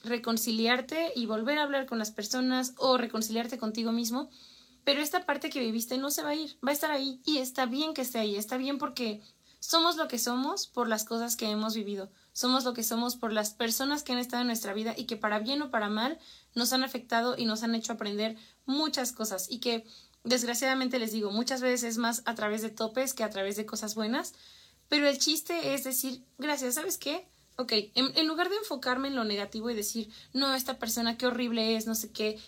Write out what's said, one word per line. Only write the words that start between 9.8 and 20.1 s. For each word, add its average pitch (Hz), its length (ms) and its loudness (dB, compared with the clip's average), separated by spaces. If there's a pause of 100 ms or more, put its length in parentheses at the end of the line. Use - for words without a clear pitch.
lo 311 120 0
que 247 100 -4
somos 254 500 0
por 240 200 0
las 220 180 0
cosas 233 300 -2
que 220 140 -2
hemos 214 260 0
vivido, 202 360 -4 (220)
somos 254 320 2
lo 247 80 0
que 233 100 -4
somos 240 320 0
por 226 160 -2
las 214 200 2
personas 269 500 0
que 262 100 -6
han 247 60 0
estado 247 240 -2
en 247 60 2
nuestra 226 260 -2
vida 220 240 -2
y 226 80 -6
que 220 120 -4
para 214 200 0
bien 269 240 0
o 277 80 -4
para 214 180 0
mal 233 300 0 (380)
nos 240 180 2
han 262 100 4
afectado 247 540 0
y 240 80 0
nos 220 160 0
han 233 140 2
hecho 226 180 -2
aprender 214 440 -2 (280)
muchas 277 460 0
cosas 220 380 -4
y 233 100 -6
que, 226 260 0 (380)